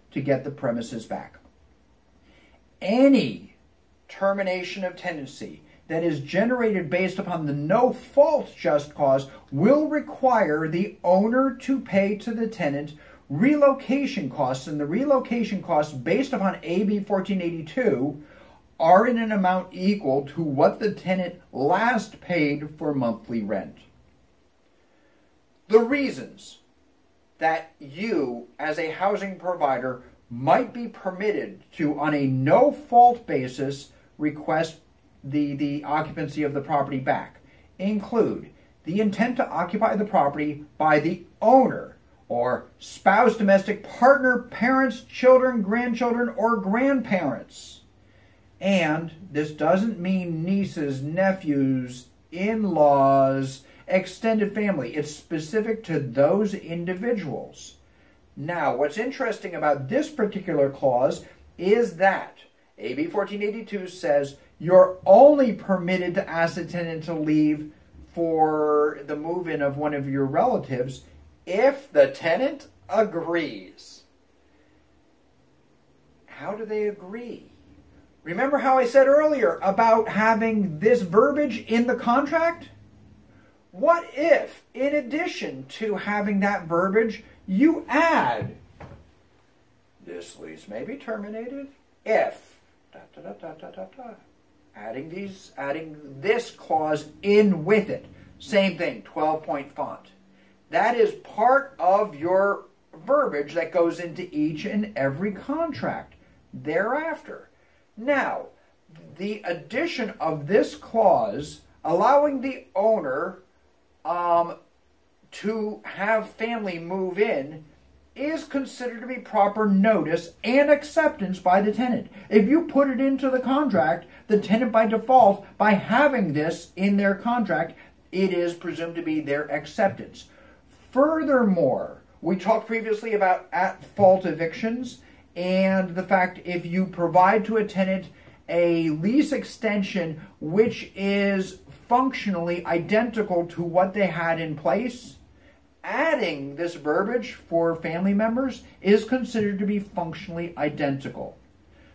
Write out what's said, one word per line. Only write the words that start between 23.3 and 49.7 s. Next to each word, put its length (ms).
rent. 340
The 120
reasons 800
that 380
you, 720
as 220
a 120
housing 460
provider, 640
might 440
be 140
permitted 840
to, 260
on 140
a 120
no-fault 1000
basis, 640
request 600
the, 300
the 300
occupancy 580
of 100
the 60
property 400
back 400
include 680
the 160
intent 380
to 120
occupy 460
the 80
property 640
by 220
the 240
owner 540
or 380
spouse, 600
domestic 500
partner, 520
parents, 520
children, 580
grandchildren, 760
or 220
grandparents. 1300
And 540
this 200
doesn't 460